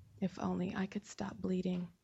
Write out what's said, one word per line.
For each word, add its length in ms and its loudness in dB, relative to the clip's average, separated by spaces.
If 180 2
only 380 2
I 100 2
could 180 -4
stop 320 -6
bleeding. 520 0